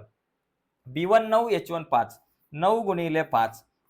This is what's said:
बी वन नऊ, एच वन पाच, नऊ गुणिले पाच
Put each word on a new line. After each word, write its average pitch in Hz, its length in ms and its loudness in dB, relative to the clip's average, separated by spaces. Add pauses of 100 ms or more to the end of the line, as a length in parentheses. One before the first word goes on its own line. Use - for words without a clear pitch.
(880)
बी 135 180 -6
वन 220 220 4
नऊ, 226 220 2
एच 185 220 -2
वन 165 120 -6
पाच, 117 380 -2 (320)
नऊ 190 280 0
गुणिले 170 420 -2
पाच 113 420 -2 (260)